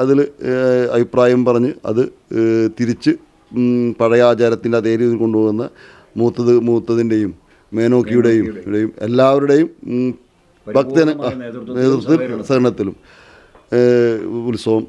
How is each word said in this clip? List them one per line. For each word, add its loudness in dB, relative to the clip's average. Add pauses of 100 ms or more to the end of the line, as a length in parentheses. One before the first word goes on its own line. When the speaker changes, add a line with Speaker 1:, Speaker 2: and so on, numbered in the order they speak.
Speaker 1:
അതിൽ, 2 (320)
ഏ, -2 (440)
അഭിപ്രായം 2
പറഞ്ഞ് 0 (180)
അത്, 0 (360)
ഏ, 2 (360)
തിരിച്ച്, -2 (460)
ഉം, 0 (120)
പഴയ 4
ആചാരത്തിൻ്റെ 0
അതേ 0
രീതിയിൽ 0
കൊണ്ടുപോകുന്ന 0 (540)
മൂത്തത്, 2 (140)
മൂത്തതിൻ്റെയും 0 (420)
മേനോക്കിയുടെയും 2
Speaker 2:
മേനോക്കിയുടെയും -12
Speaker 1:
യുടെയും -2 (160)
എല്ലാവരുടെയും, 2 (240)
ഉം, -2 (560)
ഭക്തന് 0
Speaker 2:
പരിപൂർണമായ -6
നേതൃത്വത്തിലും -12
Speaker 1:
നേതൃത്വത്തിലും 0
Speaker 2:
സഹകരണത്തിലും. -
Speaker 1:
സഹകരണത്തിലും, 0 (840)
ഏ, 4 (680)
ഉത്സവം -2